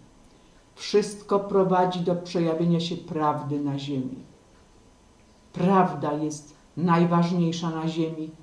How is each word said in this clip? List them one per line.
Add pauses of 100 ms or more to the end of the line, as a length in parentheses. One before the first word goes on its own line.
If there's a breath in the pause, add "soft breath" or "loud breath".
(760 soft breath)
Wszystko
prowadzi
do
przejawienia
się
prawdy
na
ziemi. (1400)
Prawda
jest (240 soft breath)
najważniejsza
na
ziemi (120)